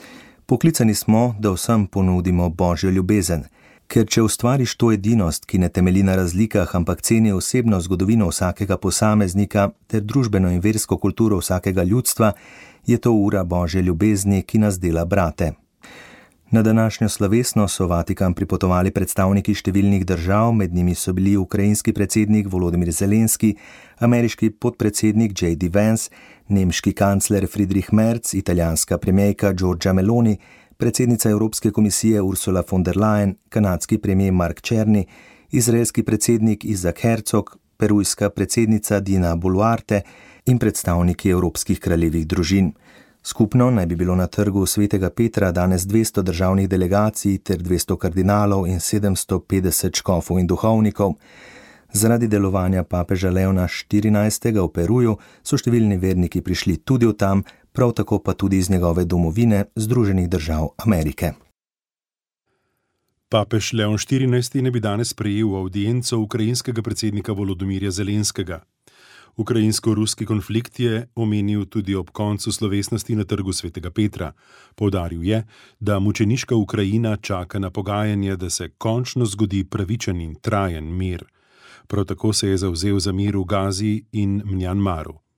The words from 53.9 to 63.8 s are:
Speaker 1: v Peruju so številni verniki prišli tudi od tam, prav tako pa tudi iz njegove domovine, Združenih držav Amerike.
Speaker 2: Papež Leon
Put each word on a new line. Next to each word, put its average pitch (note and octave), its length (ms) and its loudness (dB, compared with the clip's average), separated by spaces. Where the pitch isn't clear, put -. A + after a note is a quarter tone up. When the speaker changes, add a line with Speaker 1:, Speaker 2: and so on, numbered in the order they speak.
Speaker 1:
v F2 80 0
Peruju A2 460 2
so - 140 -2
številni A2+ 400 2
verniki F2+ 480 0
prišli F2 400 -2
tudi A#2+ 240 2
od G#2 80 -2
tam, G2 240 0
prav A#2+ 240 2
tako G#2 220 0
pa - 140 -4
tudi G2 280 0
iz F2+ 80 -2
njegove F2+ 360 2
domovine, F#2+ 600 2
Združenih G#2+ 540 0
držav D#2+ 400 -2
Amerike. E2 480 -2
Speaker 2:
Papež G#2+ 440 0
Leon G#2+ 240 0